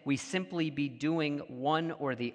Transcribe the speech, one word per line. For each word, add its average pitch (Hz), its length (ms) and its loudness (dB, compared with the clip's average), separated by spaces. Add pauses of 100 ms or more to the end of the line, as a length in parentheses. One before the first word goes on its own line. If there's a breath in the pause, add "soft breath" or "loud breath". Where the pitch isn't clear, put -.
we 139 100 4
simply 175 540 0
be 143 180 -2
doing 147 520 0 (100)
one 156 420 2
or 135 240 -2
the 120 200 -2